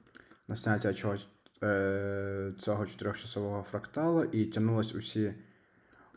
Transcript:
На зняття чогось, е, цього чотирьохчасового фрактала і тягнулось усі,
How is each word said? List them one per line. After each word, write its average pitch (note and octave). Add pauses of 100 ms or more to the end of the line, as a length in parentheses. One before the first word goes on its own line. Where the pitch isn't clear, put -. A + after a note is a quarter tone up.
(480)
На -
зняття G#2+
чогось, G2+ (360)
е, G2
цього G#2
чотирьохчасового G2+
фрактала D#3
і A2
тягнулось A2
усі, G#2+ (840)